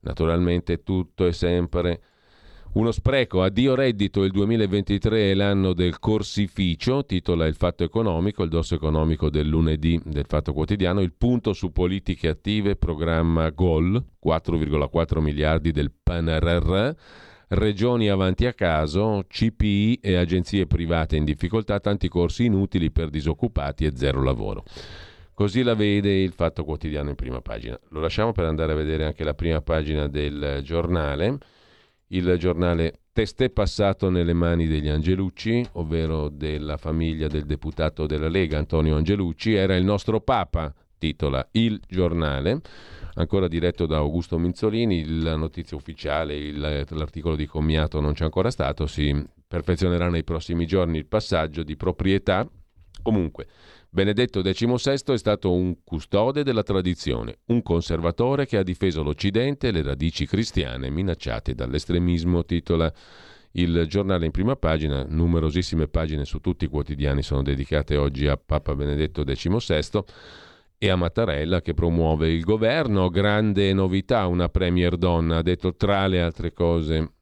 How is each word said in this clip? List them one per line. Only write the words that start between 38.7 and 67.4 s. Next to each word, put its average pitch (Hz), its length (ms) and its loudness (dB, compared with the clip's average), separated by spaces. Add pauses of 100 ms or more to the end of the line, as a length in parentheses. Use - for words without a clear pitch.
Angelucci. 92 580 0
"Era 95 220 2
il 92 80 2
nostro 104 360 0
Papa", 85 540 -2 (240)
titola 71 540 -2
Il 113 360 0
Giornale, 82 720 0 (540)
ancora 92 340 0
diretto 85 380 0
da 78 100 0
Augusto 80 420 -2
Minzolini. 90 840 0
La 80 140 -2
notizia 80 420 -6
ufficiale, 76 600 -6
il, 73 520 -4
l'articolo 78 460 -4
di 76 120 -2
commiato 78 540 0
non 73 120 0
c'è 73 100 -2
ancora 87 280 0
stato, 73 360 -2
si 71 260 0 (360)
perfezionerà 87 600 0
nei 85 140 0
prossimi 82 420 -4
giorni 82 340 0
il 76 80 -6
passaggio 80 580 -2
di 76 120 -8
proprietà. 95 720 0 (540)
Comunque, 90 440 -2 (420)
Benedetto 101 540 0
diciassesto 120 720 0
è 120 60 2
stato 101 340 0
un 90 320 2
custode 110 580 0
della 120 200 0
tradizione, 82 840 -2
un 117 160 2
conservatore 85 840 0
che 117 140 0
ha 95 40 2
difeso 90 400 0
l'Occidente 110 640 0
e - 20 0
le 82 120 0
radici 71 440 -2
cristiane 65 640 -2
minacciate 71 640 -4
dall'estremismo, 85 920 0
titola 82 480 0 (600)
il 85 340 2
Giornale 95 400 0
in 76 60 -2
prima 117 240 0
pagina. 76 520 -2
Numerosissime 80 800 0
pagine 76 360 -2
su - 160 -8
tutti 87 240 -2
i 76 40 -2
quotidiani 71 540 -2
sono 69 200 -2